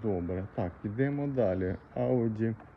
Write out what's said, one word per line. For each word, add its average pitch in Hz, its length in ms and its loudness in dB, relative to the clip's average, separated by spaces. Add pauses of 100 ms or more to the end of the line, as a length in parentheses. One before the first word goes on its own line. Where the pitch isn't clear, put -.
добре. 92 440 0 (100)
Так, 90 160 0 (120)
йдемо 139 440 0
далі. 95 480 2 (200)
Audi 117 600 2 (220)